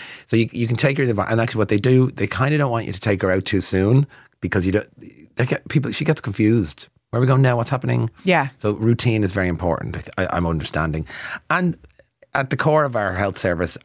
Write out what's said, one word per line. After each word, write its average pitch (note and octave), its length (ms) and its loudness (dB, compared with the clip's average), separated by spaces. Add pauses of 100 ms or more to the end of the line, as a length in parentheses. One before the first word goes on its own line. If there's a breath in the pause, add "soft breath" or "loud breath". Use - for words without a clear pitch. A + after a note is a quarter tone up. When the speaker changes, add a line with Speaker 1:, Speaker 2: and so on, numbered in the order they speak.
(260 loud breath)
Speaker 1:
So A2+ 100 0
you, A2+ 160 2
you A#2 140 -2
can A#2 100 -2
take C#3 220 2
her C#3 60 2
to B2 40 0
the A2+ 60 0
bar. G2 160 -2
And A2+ 100 2
actually A2+ 200 0
what G2+ 80 0
they G#2+ 100 2
do, B2+ 320 4
they G2 160 -4
kinda C#3+ 320 0
don't C#3 140 0
want A2+ 140 -4
you G2 60 -6
to - 80 -10
take G2+ 220 0
her F#2+ 80 2
out F#2 140 0
too G2 160 0
soon G#2 460 2 (340 loud breath)
because F2+ 260 -2
you F#2 60 0
don't, - 640 -6
they B2 100 0
get - 220 -4
people, C3+ 240 0
she - 120 -4
gets D3+ 160 0
confused. G#2+ 680 0 (220)
"Where A#2 80 -4
are - 20 2
we B2+ 60 2
going C3+ 160 4
now? B2 140 4
What's A2+ 140 -2
happening?" A#2+ 400 -2 (140)
Speaker 2:
Yeah. E3 320 2
Speaker 1:
So G#2 160 0
routine A2+ 500 2
is F#2 100 0
very F#2+ 160 0
important, F2 480 -2
I D2+ 40 -8
th-, - 180 -14
I, F#2 180 -2
I'm F2 100 0
understanding. D#2 600 -4 (440 loud breath)
And F3 280 0 (560)
at C3+ 160 -2
the C#3 60 -4
core D3+ 280 2
of A#2+ 120 -4
our G2 180 -2
health G2 240 -2
service F2 460 0